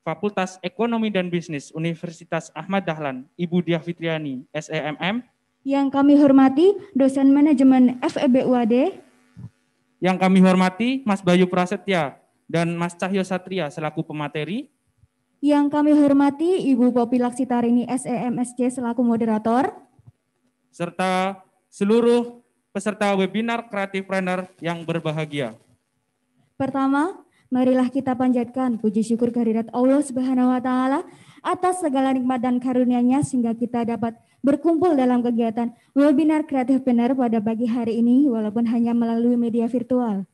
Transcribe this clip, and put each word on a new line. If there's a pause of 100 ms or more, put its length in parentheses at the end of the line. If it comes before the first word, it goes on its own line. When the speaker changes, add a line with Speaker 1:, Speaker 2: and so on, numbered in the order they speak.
Speaker 1:
Fakultas
Ekonomi
dan
Bisnis
Universitas
Ahmad
Dahlan,
Ibu
Diah
Fitriani, (160)
S
E
M
M. (480)
Speaker 2:
Yang
kami
hormati, (240)
Dosen
Manajemen
F
E
B
U
A
D. (1120)
Speaker 1:
Yang
kami
hormati,
Mas
Bayu
Prasetya (320)
dan
Mas
Cahyo
Satria
selaku
pemateri. (720)
Speaker 2:
Yang
kami
hormati,
Ibu
Popi
Laksitarini,
S
E
M
S
C,
selaku
moderator. (960)
Speaker 1:
Serta (240)
seluruh (320)
peserta
webinar
Creative
Planner
yang
berbahagia. (1040)
Speaker 2:
Pertama, (260)
marilah
kita
panjatkan
puji
syukur
kehadirat
Allah
Subhanahu
wa
Ta'ala (320)
atas
segala
nikmat
dan
karunia-Nya
sehingga
kita
dapat (240)
berkumpul
dalam
kegiatan (240)
webinar
Creative
Planner
pada
pagi
hari
ini,
walaupun
hanya
melalui
media
virtual.